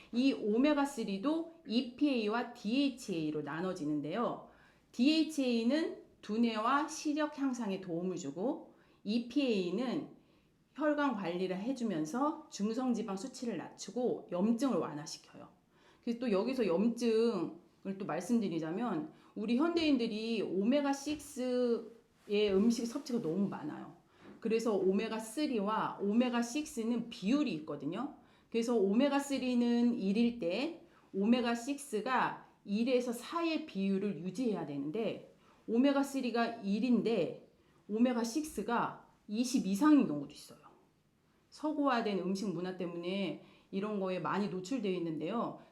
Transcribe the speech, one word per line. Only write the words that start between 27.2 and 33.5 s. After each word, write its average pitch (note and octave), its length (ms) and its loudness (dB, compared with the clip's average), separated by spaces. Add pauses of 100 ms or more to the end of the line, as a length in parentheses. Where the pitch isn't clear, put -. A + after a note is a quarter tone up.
있거든요. D#3+ 580 -6 (380)
그래서 A#3 240 2
오메가쓰리는 A#3+ 1200 4
일일 A3+ 440 2
때 G#3+ 400 -2 (320)
오메가 A#3 440 2
식스가 A#3 880 -2 (180)
일에서 A#3+ 480 0
사의 D#4+ 540 -2